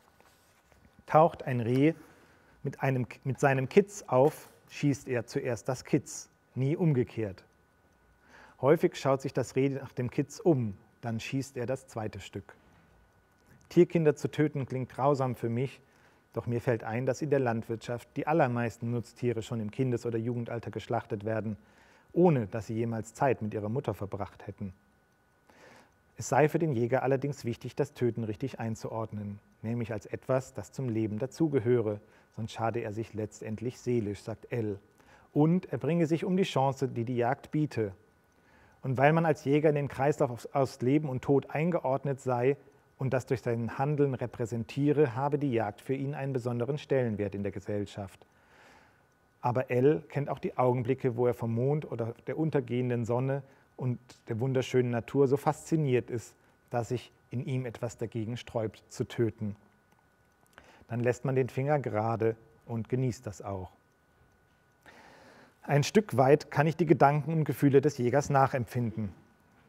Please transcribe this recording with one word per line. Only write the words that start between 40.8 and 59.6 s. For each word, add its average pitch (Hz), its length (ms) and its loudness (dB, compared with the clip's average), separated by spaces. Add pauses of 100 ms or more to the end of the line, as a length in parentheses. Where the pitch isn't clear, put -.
Leben 147 260 2
und 127 140 -6
Tod - 280 2
eingeordnet 139 720 -2
sei 127 360 0 (420)
und 131 160 -2
das 123 120 -2
durch 131 140 -2
sein 117 380 -4
Handeln 139 360 2
repräsentiere, 123 1040 0
habe 143 220 0
die 139 140 -2
Jagd 107 280 -2
für - 140 -4
ihn 139 200 -6
einen 139 200 -6
besonderen 120 440 -2
Stellenwert 107 560 0
in 101 80 -4
der 98 100 -4
Gesellschaft. 101 760 -8 (1120)
Aber 123 300 -2
L 139 380 4
kennt 143 200 -4
auch 151 100 -6
die - 200 -6
Augenblicke, 127 580 0
wo 123 100 2
er 120 80 2
vom 117 200 -4
Mond 139 360 -2
oder 117 240 -6 (120)
der 131 120 -6
untergehenden 123 640 0
Sonne 131 380 0 (340)
und 127 220 -4 (300)
der 117 100 -4
wunderschönen 127 520 2
Natur 127 380 2
so 135 80 4
fasziniert 143 760 0
ist, 120 240 -8 (360)
dass 120 180 -4
sich - 240 -6 (180)
in 143 140 -6
ihm 131 220 -4
etwas 113 300 -8
dagegen 113 400 -6
sträubt, - 520 -6
zu - 160 -8
töten. 107 520 -2 (1300)